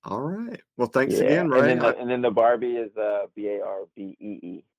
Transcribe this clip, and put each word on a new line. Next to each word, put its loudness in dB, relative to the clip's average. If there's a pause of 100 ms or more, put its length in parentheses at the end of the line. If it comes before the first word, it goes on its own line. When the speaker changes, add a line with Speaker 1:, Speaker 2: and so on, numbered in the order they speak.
Speaker 1:
All -6
right. -8 (160)
Well, -2
thanks 2
Speaker 2:
Yeah, 2
Speaker 1:
again, 4
Speaker 2:
and 2
Speaker 1:
Ray. 6
Speaker 2:
then 4
the, 2
Speaker 1:
I 2
Speaker 2:
and -4
then 0
the 2
Barbie 2
is, -6
uh, -2 (100)
B -8
A -4
R -8 (120)
B -14
E -12
E. -14 (140)